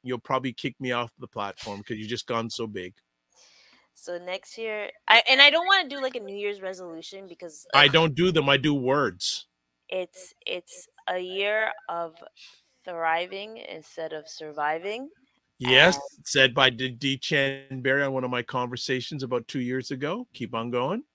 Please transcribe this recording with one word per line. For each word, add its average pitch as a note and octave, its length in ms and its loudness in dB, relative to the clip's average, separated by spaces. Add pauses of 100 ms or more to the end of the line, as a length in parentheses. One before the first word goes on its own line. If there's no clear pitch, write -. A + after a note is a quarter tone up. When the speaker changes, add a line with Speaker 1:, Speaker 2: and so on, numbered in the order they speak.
Speaker 1:
you'll B2 100 -2
probably C3 340 -2
kick C3 280 -6
me B2+ 120 -2
off A#2+ 260 -2
the B2 100 -14
platform G2+ 540 -8
'cause A2 140 -6
you've G#2+ 120 -8
just A#2 180 -6
gone A#2 240 -2
so A2+ 160 -6
big. F#2+ 280 -10 (1000)
Speaker 2:
So F3 200 -10
next F3+ 400 -10
year, G#3+ 340 -6 (160)
I, A3+ 200 2
and C4 140 4
I C#4+ 80 10
don't E4 160 2
wanna F#4 240 2
do, C#4 120 -8
like, C4 140 -4
a A#3+ 40 -6
New G3 160 -10
Year's G3+ 260 -6
resolution F#3 680 -12
because, E3+ 460 -16
Speaker 1:
I C#3+ 140 10
Speaker 2:
ugh. - 0 -
Speaker 1:
don't D#3+ 280 6
do F3+ 160 4
them, D3+ 180 4
I C#3 80 8
do C#3+ 160 4
words. B2+ 760 0 (420)
Speaker 2:
It's, F#3 440 -8 (120)
it's - 420 -8 (200)
a F#3 120 -2
year G3+ 520 -2 (180)
of E3+ 260 -6 (720)
thriving F3+ 720 -2
instead D#3+ 560 -10
of D3+ 160 -10
surviving, E3 800 -4 (500)
Speaker 1:
Yes, C3+ 380 8
Speaker 2:
and C#3 40 -8 (240)
Speaker 1:
said C3 280 4
by C3 160 6
D-, B2+ 200 -4
D. C3+ 280 -4
Chan C3+ 640 -2
Barry C3+ 220 2
on C3+ 100 -2
one C3 100 -2
of B2+ 80 -4
my B2 120 -2
conversations B2+ 800 -4
about B2 260 -4
two C#3 100 -4
years B2+ 320 -4
ago. D3+ 420 -6
Keep - 220 -8
on A#2 160 -2
going. D3 320 0 (120)